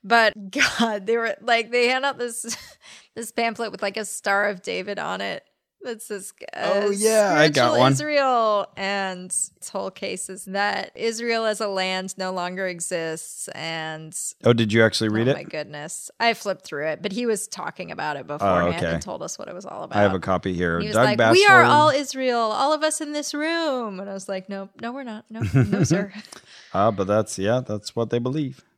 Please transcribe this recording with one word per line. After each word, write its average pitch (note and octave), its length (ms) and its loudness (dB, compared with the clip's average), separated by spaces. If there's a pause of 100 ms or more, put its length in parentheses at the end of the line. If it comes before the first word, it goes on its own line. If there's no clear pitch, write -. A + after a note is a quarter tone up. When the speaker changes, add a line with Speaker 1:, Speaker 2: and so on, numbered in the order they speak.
Speaker 1:
But A3 300 4 (180)
<laughs> - 0 -
God, A3+ 560 0
they A3+ 100 2
were A#3 240 -2
like, A#3 300 0
they A#3+ 160 4
hand C4 180 0
out C#4+ 140 -2
this, A#3 360 -6 (340)
<laughs> - 260 -20
this A3+ 160 -10
pamphlet A#3 400 -2
with, F#3+ 100 -10
like, G3 160 -4
a G#3+ 80 -6
Star G3+ 440 0
of F#3 120 -6
David F#3 380 -6
on F#3 220 -6
it. G3 220 -6 (380)
That A#3 200 -10
says, G3 320 -12 (180)
uh, - 200 -4 (140)
Speaker 2:
Oh, G#3 40 2
yeah, G#3 480 4
I D3+ 120 8
got D3 40 -2 (200)
Speaker 1:
"Spiritual - 40 4
Speaker 2:
one. B2+ 140 8
Speaker 1:
Israel." A#3+ 840 2
And F#3+ 500 -4
its - 460 -6
whole F#3+ 200 -6
case F#3 400 -8
is F#3+ 140 -14
that G3+ 500 -2
Israel A3+ 500 -2
as G#3+ 160 0
a G#3 60 0
land F#3 500 -2
no F#3 140 -4
longer F#3 340 -4
exists. E3 840 -6
And D#3+ 680 -8 (260)
Speaker 2:
Oh, A#2+ 80 6
did A2+ 220 2
you A2+ 100 8
actually A2 260 2
read A2 180 2
Speaker 1:
oh - 40 2
Speaker 2:
it? - 60 0
Speaker 1:
my - 60 -10
goodness. D3+ 640 -12 (100)
I A#3 140 2
flipped G3 320 -6
through D3+ 220 -4
it, D#3 160 -6
but G3 80 -4
he A#3+ 160 -2
was G#3+ 200 -2
talking F3 440 -10
about D3+ 260 -6
it C3+ 80 -10
beforehand F#2 480 2
Speaker 2:
Oh, E3+ 40 -2
okay. E2 180 0
Speaker 1:
and D#2+ 80 -4
told - 180 -10
us - 160 -10
what - 100 -12
it - 60 -14
was F#3 140 -14
all - 160 -12
about. - 120 -8
Speaker 2:
I G#2 60 4
have G2 140 6
a F2+ 40 0
copy F#2 360 0
here. E2+ 220 2
Speaker 1:
And E2+ 80 0
he - 20 -4
was F2 80 -2
Speaker 2:
Doug A#2+ 240 4
Speaker 1:
like, A2+ 120 8
"We F#4+ 140 8
are F#4+ 160 10
Speaker 2:
Batchelor. C4+ 140 6
Speaker 1:
all D4+ 160 8
Israel, C4 480 -2
all A3+ 340 2
of D4 80 0
us D#4 180 -2
in D4 120 -6
this D4 240 -6
room." D4 640 -2
And G3 100 -10
I G3 60 -10
was F#3+ 120 -12
like, F#3+ 220 -8
"Nope, G3 220 -10 (100)
no, A#3 100 -8
we're C4+ 120 -12
not. A3 260 -12
No, A3 120 -8 (120)
no, C3+ 300 2
Speaker 2:
<laughs> - 100 2
Speaker 1:
sir." G3+ 180 -2 (640)
Speaker 2:
Uh, G2+ 160 4
but G2 160 -2
that's, G#2 320 0
yeah, G#2+ 220 2
that's G#2+ 360 -8
what A#2 140 -2
they A#2+ 80 0
believe. C3 460 -4 (140)